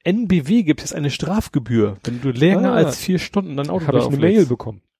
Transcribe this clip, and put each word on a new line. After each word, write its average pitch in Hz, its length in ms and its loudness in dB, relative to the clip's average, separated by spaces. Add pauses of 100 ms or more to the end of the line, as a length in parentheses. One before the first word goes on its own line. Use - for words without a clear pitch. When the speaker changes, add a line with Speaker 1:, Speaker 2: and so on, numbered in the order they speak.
Speaker 1:
N 208 240 0
B 165 200 2
W 220 160 4
gibt 151 200 0
es - 100 -10
eine 147 160 -4
Strafgebühr, 117 920 -2
wenn 120 180 -6
du 135 100 -2
länger 185 420 2
Speaker 2:
Ah. - 20 0
Speaker 1:
als 165 220 2
vier 185 220 -2
Stunden 180 380 -6
dein 143 120 -4
Auto 175 180 -4
Speaker 2:
Hab 143 60 2
Speaker 1:
da 127 60 2
Speaker 2:
ich 123 60 2
eine 143 100 0
Speaker 1:
auflädst. 170 220 4
Speaker 2:
Mail 180 80 6
bekommen. 113 360 -6 (180)